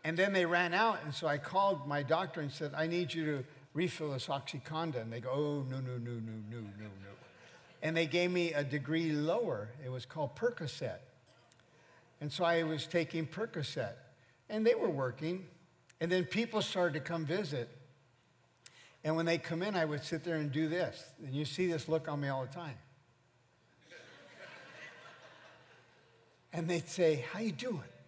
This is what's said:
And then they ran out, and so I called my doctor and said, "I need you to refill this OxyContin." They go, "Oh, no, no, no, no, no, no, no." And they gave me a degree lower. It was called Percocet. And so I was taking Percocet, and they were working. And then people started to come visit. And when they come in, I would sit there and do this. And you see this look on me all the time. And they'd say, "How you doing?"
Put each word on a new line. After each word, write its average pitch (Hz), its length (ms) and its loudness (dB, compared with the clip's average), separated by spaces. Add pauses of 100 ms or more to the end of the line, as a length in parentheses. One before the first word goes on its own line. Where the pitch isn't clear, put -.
And 160 140 0
then 196 160 6
they 180 140 6
ran 175 260 4
out, 208 300 4
and 151 100 -4
so 160 140 -2
I 147 100 4
called 180 480 2
my 143 160 0
doctor 160 400 0
and 143 100 -4
said, 147 220 -6
"I 156 140 0
need 170 260 0
you 160 120 -2
to 143 200 0 (280)
refill 156 380 0
this 131 160 -4
OxyContin." 139 840 -4
They 117 120 -6
go, 127 80 -4
"Oh, 147 320 0
no, 131 180 -4
no, 127 180 -4
no, 120 140 -6
no, 113 200 -6 (180)
no, 117 100 -10
no, 104 260 -10
no." 98 300 -14 (640)
And 160 140 0
they 165 120 6
gave 175 220 4
me 175 220 2
a 143 140 2
degree 151 460 0
lower. 151 580 2 (120)
It 131 80 -8
was 127 160 -6
called 151 300 -4
Percocet. 147 640 -2 (1200)
And 147 140 -6
so 185 100 0
I 170 200 6
was 156 220 0
taking 165 420 0
Percocet, 147 680 -4 (540)
and 214 160 0
they 233 100 8
were 226 140 2
working. 156 580 -2 (540)
And 170 100 0
then 185 140 4
people 220 360 0
started 175 340 2
to 156 40 0
come 165 260 -2
visit. 147 440 -2 (1400)
And 156 100 4
when 165 100 2
they 170 120 4
come 160 240 -2
in, 202 140 0
I 170 100 4
would 147 180 -2
sit 160 200 -4
there 170 120 -2
and 147 160 0
do 156 160 2
this. 160 520 -2
And 135 140 -8
you 147 120 0
see 180 220 0
this 165 200 0
look 160 220 0
on 147 100 -2
me 143 80 -2
all 135 180 -2
the 135 60 -12
time. 156 260 -10 (3750)
And 160 160 -2
they'd 170 220 2
say, 160 280 6 (140)
"How 190 80 -6
you 220 140 0
doing?" 175 360 -4 (180)